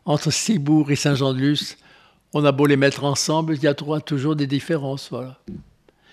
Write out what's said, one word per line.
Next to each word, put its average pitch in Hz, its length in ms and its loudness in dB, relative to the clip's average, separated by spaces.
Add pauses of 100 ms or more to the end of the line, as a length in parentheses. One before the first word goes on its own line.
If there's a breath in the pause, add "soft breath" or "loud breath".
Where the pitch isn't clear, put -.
entre 151 260 0
Cibourg 151 600 2
et 143 40 4
Saint-Jean-de-Luz, 135 840 0 (560 soft breath)
on 151 120 2
a 143 60 8
beau 139 140 2
les 143 120 6
mettre 135 260 2
ensemble, 156 520 0
il 135 80 -4
y 151 40 4
a 143 60 4
trois, 147 260 -4
toujours 147 360 -2
des 143 120 -2
différences, 139 640 -4
voilà. 131 320 -12 (720 soft breath)